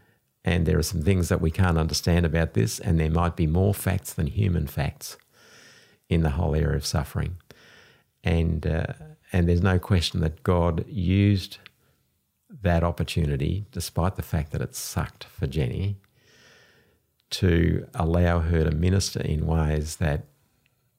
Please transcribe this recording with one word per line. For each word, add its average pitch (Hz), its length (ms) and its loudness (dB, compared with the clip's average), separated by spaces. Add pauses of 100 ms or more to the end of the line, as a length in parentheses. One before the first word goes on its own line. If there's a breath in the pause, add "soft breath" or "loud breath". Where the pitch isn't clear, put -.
(440 soft breath)
And 85 220 2
there 82 120 2
are 80 40 2
some 85 180 -4
things 90 300 2
that 82 100 2
we 80 100 2
can't 87 280 2
understand 85 480 2
about 82 260 0
this, 110 280 -2
and 82 200 0
there 80 100 0
might 85 240 0
be 82 120 0
more 92 260 2
facts - 400 -4
than 80 140 -2
human 87 400 -2
facts - 500 -8 (920 loud breath)
in 85 100 2
the 78 100 2
whole 76 240 -2
area 76 220 0
of 73 80 -4
suffering. 78 520 -4 (840 loud breath)
And, 82 440 0
uh, 80 260 -2 (400)
and 87 160 4
there's 87 140 4
no 92 160 4
question 87 420 0
that 80 220 -4
God 87 440 0
used 98 680 2 (1040)
that 85 240 2
opportunity, 85 880 -2
despite 87 440 -4
the 80 60 -8
fact - 300 -4
that 71 80 -4
it - 140 -8
sucked - 500 -8
for - 220 -6
Jenny, 101 500 -4 (1300 soft breath)
to 85 640 2
allow 87 460 2
her 82 240 2
to 80 60 2
minister 90 520 0
in 78 240 -2
ways 78 500 0
that 76 300 -2 (720)